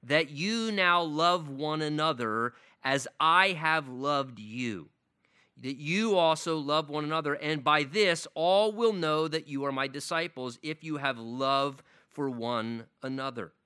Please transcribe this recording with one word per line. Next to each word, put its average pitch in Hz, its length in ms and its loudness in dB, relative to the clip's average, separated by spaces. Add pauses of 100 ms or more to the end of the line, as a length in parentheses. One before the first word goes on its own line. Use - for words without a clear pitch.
that 143 260 2
you 220 420 -4
now 180 320 4
love 165 460 2
one 151 320 -4
another 123 720 0 (300)
as 135 240 0 (100)
I 175 340 6
have 156 360 0
loved 131 500 -2
you, 107 520 -6 (680)
that 131 200 -8
you 190 400 0
also 160 420 2
love 147 320 0
one 151 140 -4
another. 151 300 -2
And 151 300 -4
by 151 200 4
this, 170 500 0
all 190 380 4
will 226 200 2
know 156 360 0
that 151 200 -6
you 139 160 -6
are 139 80 -2
my 135 140 -2
disciples 139 760 -6
if 156 220 -8
you 151 140 -4
have 135 200 -2
love 135 640 -2 (280)
for 139 180 -4
one 117 580 -4 (160)
another. 131 520 -8 (120)